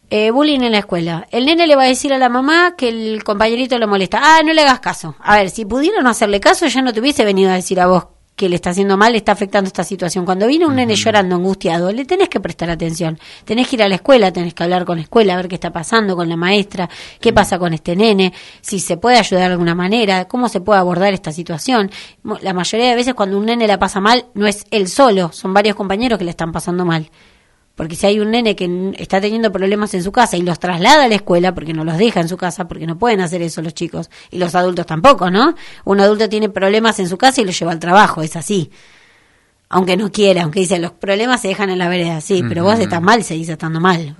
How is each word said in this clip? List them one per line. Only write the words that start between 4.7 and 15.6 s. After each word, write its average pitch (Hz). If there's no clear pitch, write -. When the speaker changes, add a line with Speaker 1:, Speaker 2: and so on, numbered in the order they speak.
Speaker 1:
caso". 165
A 202
ver, 190
si 220
pudiera 311
no 254
hacerle 202
caso, 349
ya 254
no 254
te 220
hubiese 254
venido 190
a 185
decir 185
a 180
vos 185
que 190
le 175
está 180
haciendo 196
mal, 220
le 226
está 214
afectando 196
esta 185
situación. 180
Cuando 185
viene 320
un 277
nene 233
Speaker 2:
Ujú. 180
Speaker 1:
llorando, 196
angustiado, 180
le 262
tenés 370
que 220
prestar 170
atención. 160
Tenés 240
que 262
ir 214
a 196
la 190
escuela, 196
tenés 170
que 170
hablar 180
con 170
la 160
escuela, 185
a -
ver 185
qué 180
está 170